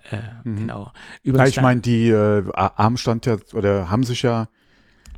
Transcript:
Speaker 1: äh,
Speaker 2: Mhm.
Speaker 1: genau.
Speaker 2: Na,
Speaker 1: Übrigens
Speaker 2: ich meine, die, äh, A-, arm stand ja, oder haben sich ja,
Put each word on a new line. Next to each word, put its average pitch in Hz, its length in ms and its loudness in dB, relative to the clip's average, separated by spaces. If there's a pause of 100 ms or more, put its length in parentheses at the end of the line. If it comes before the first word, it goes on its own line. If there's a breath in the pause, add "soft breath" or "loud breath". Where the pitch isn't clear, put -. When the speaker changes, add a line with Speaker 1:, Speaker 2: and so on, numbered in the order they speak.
(100)
Speaker 1:
äh, 104 80 -8 (300)
Speaker 2:
Mhm. 110 80 -6
Speaker 1:
genau. 107 360 -10
Speaker 2:
Na, - 80 -20 (220 loud breath)
Speaker 1:
Übrigens 135 280 4
Speaker 2:
ich 131 120 -2
meine, 123 180 4
die, 113 300 2
äh, 104 420 2
A-, 98 240 -2
arm 110 220 2
stand 117 280 -2
ja, 113 120 -2 (160)
oder 98 360 0
haben 120 140 0
sich 120 180 -6
ja, 113 260 0 (680 soft breath)